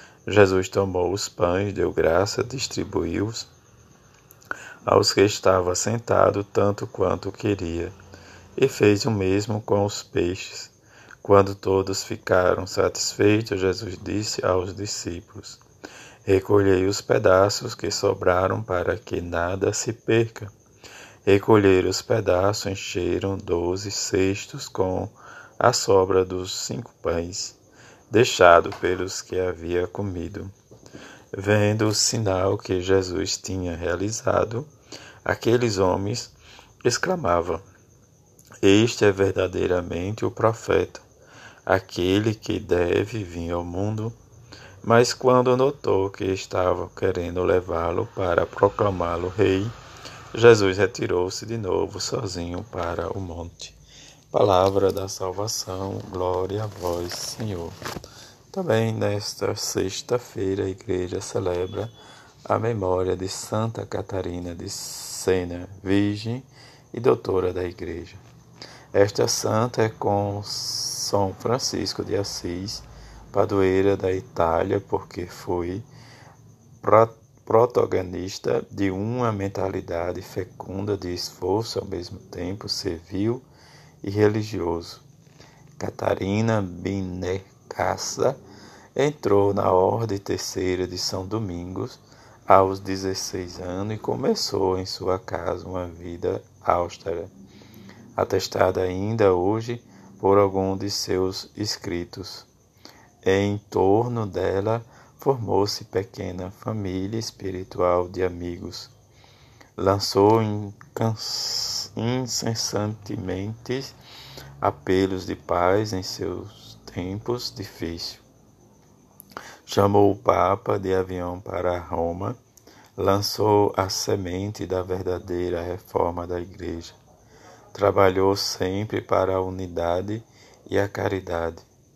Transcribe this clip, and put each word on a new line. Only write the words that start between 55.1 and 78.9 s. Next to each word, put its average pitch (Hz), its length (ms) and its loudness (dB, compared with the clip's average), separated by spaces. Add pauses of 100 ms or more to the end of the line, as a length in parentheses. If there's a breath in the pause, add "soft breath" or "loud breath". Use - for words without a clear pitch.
glória 92 560 -2
a - 20 -6
vós, 87 460 -6
Senhor. 90 580 -8 (800 loud breath)
Também 113 400 0
nesta 104 640 -2
sexta-feira 98 1080 -4
a 95 40 -2
igreja 92 520 -4
celebra 95 680 -4 (540 loud breath)
a 104 160 0
memória 92 560 0
de 92 140 -6
Santa 110 560 -6
Catarina 90 680 -8
de 90 160 -12
Sena, 90 1000 -4 (120)
virgem 104 600 0 (500 loud breath)
e 120 60 -8
doutora 95 540 2
da 90 100 -4
igreja. 85 540 -8 (760 loud breath)
Esta 101 340 4
santa 113 580 0
é 110 40 4
com 101 560 -2
São - 920 -4
Francisco 98 720 -4
de 90 140 -2
Assis, 95 640 -6 (480 loud breath)
padroeira 98 640 4
da 95 160 0
Itália, 92 720 0
porque 92 460 -6
foi 90 540 -6 (1000 loud breath)
pro-, 110 340 6 (300)
protagonista 95 1200 0
de 98 220 -2